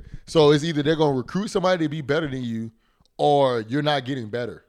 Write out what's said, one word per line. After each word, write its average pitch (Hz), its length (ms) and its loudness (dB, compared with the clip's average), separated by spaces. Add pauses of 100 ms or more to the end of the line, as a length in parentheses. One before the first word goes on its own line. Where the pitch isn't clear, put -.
(260)
So 151 260 6
it's 147 120 4
either 156 200 -2
they're 143 120 2
gonna 143 220 2
recruit 185 320 -4
somebody 185 360 0
to 143 40 -2
be 156 120 -6
better 143 280 -2
than 131 140 -8
you, 113 280 -6 (460)
or 135 500 2
you're 139 140 -2
not 147 240 0
getting 123 240 -6
better, 110 400 -8